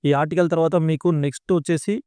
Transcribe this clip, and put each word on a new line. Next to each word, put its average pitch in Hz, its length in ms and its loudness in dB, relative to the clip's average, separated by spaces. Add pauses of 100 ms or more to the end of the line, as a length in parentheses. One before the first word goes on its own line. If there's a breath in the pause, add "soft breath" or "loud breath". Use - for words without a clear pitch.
ఈ 147 100 2
ఆర్టికల్ 160 360 0
తర్వాత 160 320 0
మీకు 160 340 0
నెక్స్ట్ 143 360 -4
వచ్చేసి 175 440 -2 (120)